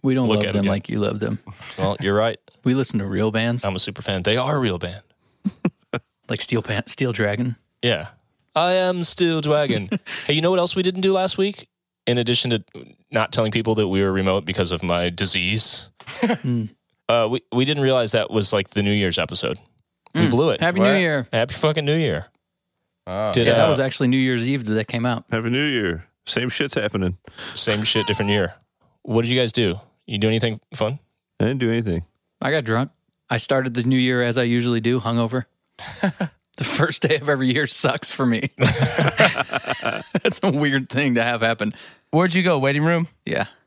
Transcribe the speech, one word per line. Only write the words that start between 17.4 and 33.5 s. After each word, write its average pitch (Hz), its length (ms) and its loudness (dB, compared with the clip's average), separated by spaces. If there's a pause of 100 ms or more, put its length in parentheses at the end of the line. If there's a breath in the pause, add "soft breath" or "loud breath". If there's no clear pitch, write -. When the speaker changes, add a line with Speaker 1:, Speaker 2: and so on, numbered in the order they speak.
Speaker 2:
we 127 140 2
didn't 147 180 0
realize 127 300 2
that 110 180 0
was, 104 220 0
like, 101 180 0
the 104 120 -2
New 101 100 2
Year's 98 260 0
episode. - 400 -4 (560)
We 165 60 2
Speaker 1:
Mm. 165 100 4
Speaker 2:
blew 139 200 4
it. - 80 0
Speaker 1:
Happy 180 200 0
Speaker 3:
What? 139 140 6
Speaker 1:
New 185 60 4
Year. 151 340 0
Speaker 2:
Happy 117 200 0
fucking 151 320 0
New 151 120 2
Year. 113 280 0 (840)
Speaker 3:
Oh. 101 240 -2
Speaker 2:
Did, 117 160 2
Speaker 1:
Yeah, 117 60 4
that 113 120 6
Speaker 2:
uh, 104 40 4
Speaker 1:
was 127 100 2
actually 135 300 0
New 131 80 2
Year's 127 300 0
Eve 131 180 -2
that 107 80 -2
that 110 140 0
came 117 180 -4
out. 117 260 -2
Speaker 4:
Happy 117 180 -2
New 131 160 0
Year. 101 400 -2 (220)
Same 120 220 -2
shit's - 260 -4
happening. 98 420 0 (380 loud breath)
Speaker 2:
Same 107 280 0
shit, 110 240 0
different 104 240 0
year. 98 220 0 (500)
What 113 200 2
did 117 80 -2
you 127 80 2
guys 120 120 2
do? 101 280 0 (280)
You 113 120 -6
do 107 80 2
anything 110 320 0 (160)
fun? 113 240 -2 (400)
Speaker 4:
I 104 60 2
didn't 131 140 0
do 117 120 2
anything. 104 320 -2 (380)
Speaker 1:
I 131 100 -2
got 151 140 0
drunk. 113 260 0 (380)
I 120 80 -2
started 131 380 0